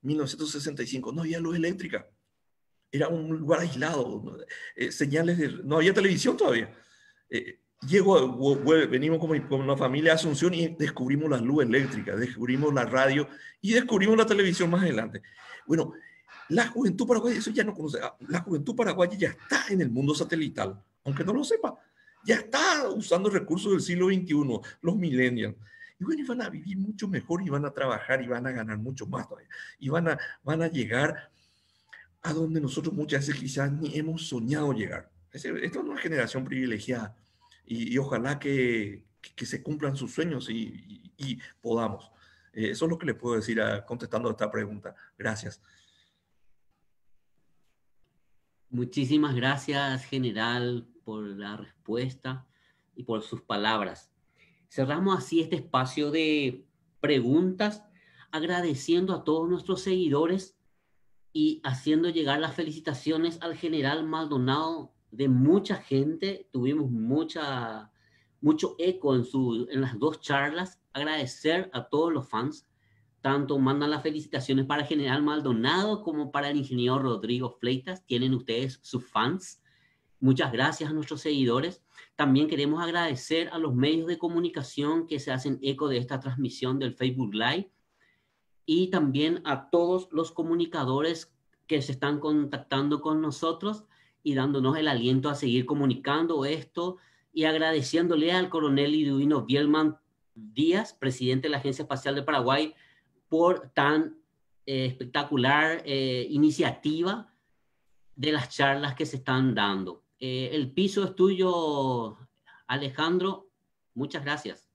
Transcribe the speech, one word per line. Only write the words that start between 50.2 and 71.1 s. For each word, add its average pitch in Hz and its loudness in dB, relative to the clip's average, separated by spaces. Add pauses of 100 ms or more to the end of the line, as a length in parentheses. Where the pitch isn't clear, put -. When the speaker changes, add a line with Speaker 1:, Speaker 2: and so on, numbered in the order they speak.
Speaker 2:
por 107 -10
la 101 -10
respuesta 131 -8 (500)
y 123 -14
por 110 -2
sus - -10
palabras. 104 -2 (580)
Cerramos 160 0
así 165 0
este 156 -2
espacio 131 -2
de 151 0 (320)
preguntas, 160 2 (480)
agradeciendo 175 0
a - -6
todos 160 2
nuestros 180 -2
seguidores 180 2 (800)
y 156 2
haciendo 151 0
llegar 151 0
las 156 -4
felicitaciones 160 -4
al 170 -6
general 156 -2
Maldonado 151 -2 (160)
de 139 -2
mucha 165 4
gente. 160 -2
Tuvimos 135 0
mucha, 123 -4 (480)
mucho 156 2
eco 170 2
en 120 2
su, 120 0
en 135 0
las 131 -4
dos 151 -2
charlas. 147 -2 (140)
Agradecer 156 -2